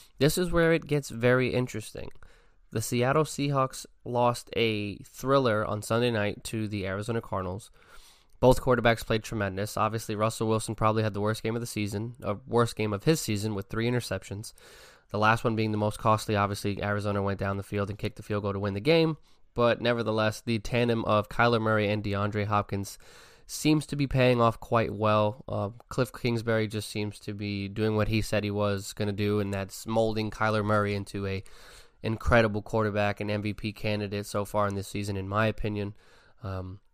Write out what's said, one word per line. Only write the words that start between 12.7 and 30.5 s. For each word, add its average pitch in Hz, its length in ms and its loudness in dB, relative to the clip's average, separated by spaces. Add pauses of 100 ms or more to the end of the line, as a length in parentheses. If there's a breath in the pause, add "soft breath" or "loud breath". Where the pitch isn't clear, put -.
game 107 160 0
of 98 120 -4
his 156 160 4
season, 107 340 -2
with 98 140 -6
three 113 200 -2
interceptions. 104 640 -4 (580 loud breath)
The 107 80 -2
last 107 260 4
one 117 100 2
being 110 160 0
the 107 80 0
most 104 200 0
costly. 110 360 2
Obviously, 101 480 0
Arizona 101 400 -2
went 98 160 -2
down 98 180 -2
the 98 60 -6
field 101 260 -4
and 101 100 -10
kicked - 180 -6
the - 60 -14
field 104 200 -4
goal 101 100 -2
to 98 60 -6
win 101 160 -2
the 101 60 -4
game. 160 360 4 (380 soft breath)
But 117 260 4
nevertheless, 110 600 0
the 117 180 -2
tandem 117 460 0
of 107 240 2
Kyler 117 320 4
Murray 107 280 2
and 107 140 0
DeAndre 101 440 -2
Hopkins 101 520 -2 (480 loud breath)
seems 151 400 2
to 147 100 -8
be 143 100 0
paying 127 340 4
off 113 180 4
quite 113 360 0
well. 107 520 2
Uh, 104 220 -4 (220)
Cliff 127 220 0
Kingsbury 113 540 0
just 107 220 -6
seems 104 320 -6
to 107 140 -10
be 101 340 -4
doing 107 260 0
what 107 140 2
he 110 140 2
said 104 200 0
he 104 80 -2
was 101 420 -2
gonna 104 200 -2
do, 104 260 0
and 101 140 -2
that's 98 340 -8
molding 110 440 0
Kyler 107 340 0